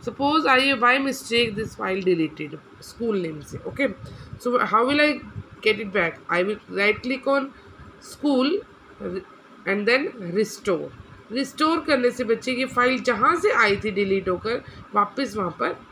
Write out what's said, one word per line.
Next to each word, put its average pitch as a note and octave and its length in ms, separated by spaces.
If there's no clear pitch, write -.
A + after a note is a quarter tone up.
Suppose C#4+ 420
I C4+ 280
by A#3+ 240
mistake A#3 580
this G#3+ 180
file F#3+ 340
deleted, D#3 440
school A3+ 420
name D#3 200
से, - 160
okay? C4+ 180
So B3 200
how G#3 300
will D4 120
I D4 200
get G#3+ 140
it G#3 120
back? E3+ 280
I F3 140
will G3+ 160
right G#3 240
click C4 240
on C#4 220
school C#4 520
and G3+ 220
then C4 180
restore। F3 520
रिस्टोर D#4 480
करने B3+ 300
से B3 140
बच्चे A3+ 280
ये B3+ 140
फाइल B3 360
जहाँ B3 340
से G4+ 160
आई G#3 240
थी G#3 140
डिलीट F#3+ 380
होकर G3 340
वापस G#3 420
वहाँ F#3 140
पर D#3 260